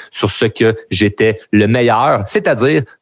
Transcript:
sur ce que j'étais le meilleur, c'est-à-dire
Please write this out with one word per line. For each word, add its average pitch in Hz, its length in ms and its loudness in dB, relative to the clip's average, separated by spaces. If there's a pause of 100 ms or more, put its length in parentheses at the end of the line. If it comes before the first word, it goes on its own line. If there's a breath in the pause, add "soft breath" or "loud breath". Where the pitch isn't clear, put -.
(120)
sur - 180 -4
ce - 160 -2
que 110 300 0 (160 loud breath)
j'étais 107 480 0 (120)
le 104 160 4
meilleur, 120 600 0
c'est-à-dire 151 560 0 (180 loud breath)